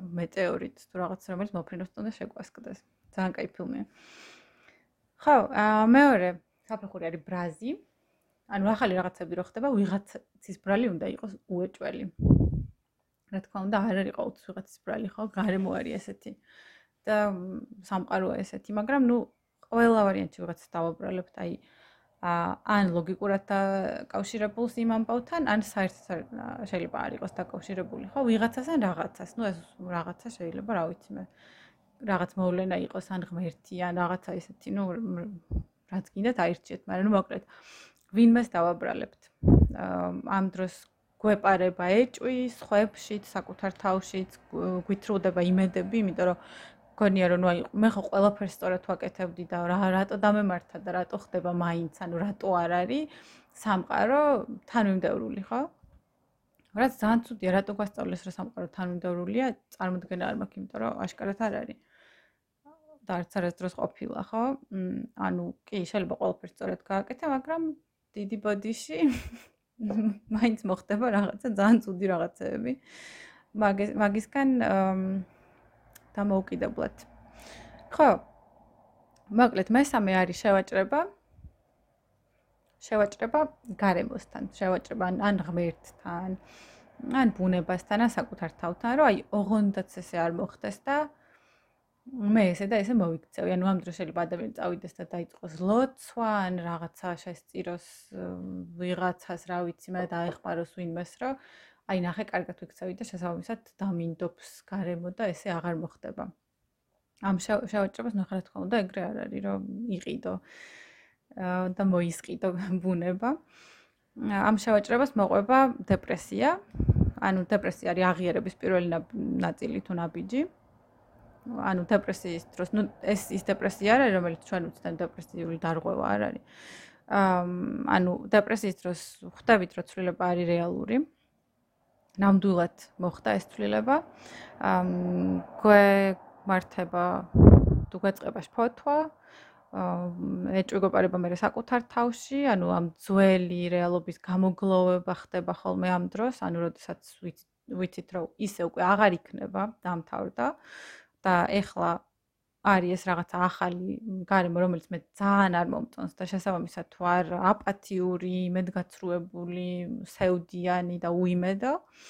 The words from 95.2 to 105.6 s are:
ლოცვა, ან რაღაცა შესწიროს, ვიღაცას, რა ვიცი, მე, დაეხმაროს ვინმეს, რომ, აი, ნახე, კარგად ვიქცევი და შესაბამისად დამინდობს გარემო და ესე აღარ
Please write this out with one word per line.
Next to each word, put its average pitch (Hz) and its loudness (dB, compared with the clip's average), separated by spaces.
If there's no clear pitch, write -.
ლოცვა, 226 0
ან 185 -2
რაღაცა 170 -8
შესწიროს, 175 -10
ვიღაცას, 175 -4
რა 180 -6
ვიცი, 170 -10
მე, 180 -4
დაეხმაროს 170 -6
ვინმეს, 170 -8
რომ, 269 -6
აი, 190 -2
ნახე, 175 -4
კარგად 180 -6
ვიქცევი 185 -12
და 226 -12
შესაბამისად 180 -8
დამინდობს 170 -6
გარემო 180 -6
და 214 -4
ესე 175 -6
აღარ 170 -4